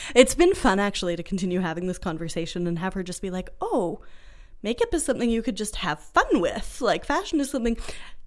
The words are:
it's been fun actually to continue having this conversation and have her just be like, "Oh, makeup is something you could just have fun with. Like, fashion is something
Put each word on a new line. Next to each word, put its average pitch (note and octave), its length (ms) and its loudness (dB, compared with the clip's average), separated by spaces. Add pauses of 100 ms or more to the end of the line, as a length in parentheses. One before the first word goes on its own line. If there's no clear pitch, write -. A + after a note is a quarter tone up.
(160)
it's B3+ 180 10
been F4 220 6
fun G3+ 240 4
actually G3 380 0
to F3 60 -6
continue F3+ 360 -2
having F3 280 -2
this F3+ 120 -4
conversation E3 680 -4
and E3+ 120 -2
have F#3 160 -4
her F#3+ 80 -4
just F3 180 -10
be F#3+ 80 -4
like, F#3 200 -6 (120)
"Oh, D4 400 -2 (600)
makeup A#3+ 300 0
is E4 120 0
something A#3+ 240 0
you A3+ 140 0
could G#3+ 120 -2
just G#3 220 -6
have D#3 220 -2
fun E4+ 420 2
with. - 400 -2
Like, F#3 240 2
fashion D#4+ 340 0
is C#4 120 -2
something A#3 260 0 (500)